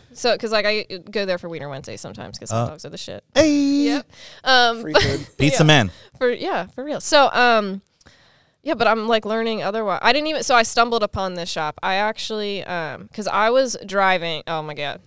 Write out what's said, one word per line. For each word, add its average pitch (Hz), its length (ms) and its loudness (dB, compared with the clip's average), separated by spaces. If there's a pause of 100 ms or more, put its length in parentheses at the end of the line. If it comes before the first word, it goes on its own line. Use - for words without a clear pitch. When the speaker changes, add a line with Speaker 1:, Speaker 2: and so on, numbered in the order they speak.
(120)
Speaker 1:
So, 233 240 0
'cause, 220 160 -4
like, 208 140 2
I 214 180 0 (260)
go 208 140 -2
there 185 140 -2
for 180 100 -12
Wiener 160 200 -10
Wednesday 135 280 -12
sometimes 101 420 -14
'cause 110 120 -12
hot 113 140 0
Speaker 2:
Uh, - 60 -4
Speaker 1:
dogs - 140 -16
are 147 60 -14
the - 80 -14
shit. - 260 -14 (100)
Speaker 2:
hey. 302 160 4 (360)
Speaker 1:
Yep. 285 200 -2 (380)
Um, 240 380 4
Speaker 3:
Free 302 100 -8
Speaker 1:
but 330 100 4
Speaker 3:
food. - 240 -2 (120)
Speaker 2:
Pizza 143 240 4
Speaker 1:
yeah. 156 40 8
Speaker 2:
man. 135 240 6 (280)
Speaker 1:
For, 247 120 2
yeah, 247 360 -4
for 247 180 -12
real. 294 160 -6
So, 285 320 4
um, 214 480 2 (840)
yeah, 311 120 -2
but 233 140 2
I'm, 220 200 2
like, 220 160 2
learning 220 380 -2
otherwise. 196 400 -2
I 233 100 4
didn't 302 160 0
even, 311 140 -2
so 254 120 2
I 233 80 6
stumbled 233 400 2
upon 190 320 -4
this 170 140 -8
shop. 156 340 -6
I 190 120 0
actually, 208 680 -4
um, 165 480 -8
'cause 208 140 -8
I 214 240 2
was 254 260 2 (100)
driving, 185 600 0
oh 160 160 -4
my 151 120 -10
God, 143 320 -8